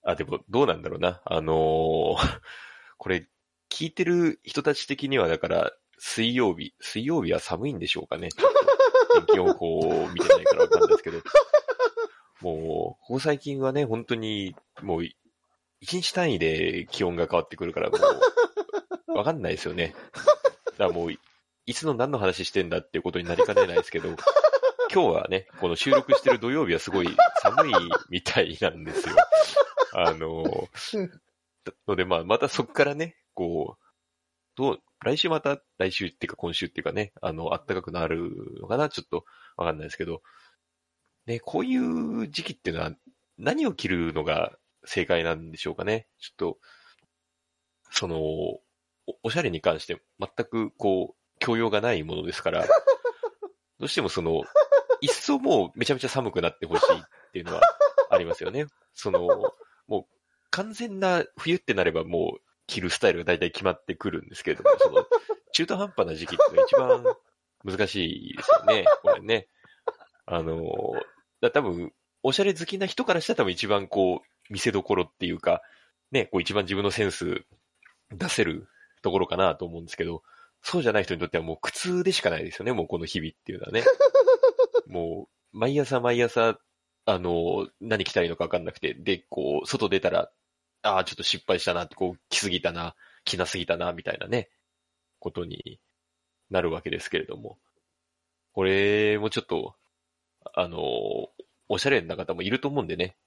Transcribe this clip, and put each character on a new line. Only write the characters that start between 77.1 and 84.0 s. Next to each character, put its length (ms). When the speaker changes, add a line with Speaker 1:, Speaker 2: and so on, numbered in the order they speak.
Speaker 1:
ス 340
出 180
せ 160
る 240
と 80
こ 80
ろ 80
か 100
な 200
と 100
思 120
う 40
ん 20
で 60
す 60
け 80
ど、 180
そ 180
う 20
じ 60
ゃ 40
な 80
い 40
人 100
に 60
と 60
っ 20
て 100
は 60
も 100
う 60
苦 120
痛 300
で 100
し 80
か 100
な 80
い 60
で 80
す 60
よ 60
ね、 80
も 120
う 20
こ 120
の 60
日 160
々 100
っ 20
て 80
い 40
う 20
の 80
は 60
ね。 120